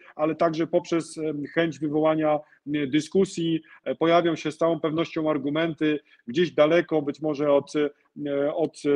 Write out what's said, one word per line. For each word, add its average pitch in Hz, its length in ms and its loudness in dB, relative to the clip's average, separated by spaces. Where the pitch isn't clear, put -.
ale 156 180 0
także 165 320 0
poprzez, 170 520 -2
em, 156 240 -6
chęć 165 240 0
wywołania, 156 600 0
em, 147 240 -4
dyskusji. 165 680 0
E, 131 100 -2
pojawią 165 420 4
się 151 160 -4
z - 40 -16
całą 165 240 0
pewnością 156 500 -2
argumenty 151 680 -2
gdzieś 143 240 0
daleko, 156 520 4
być 143 180 -6
może 147 320 0
od, 143 240 2
e, 143 800 -4
od 156 280 -4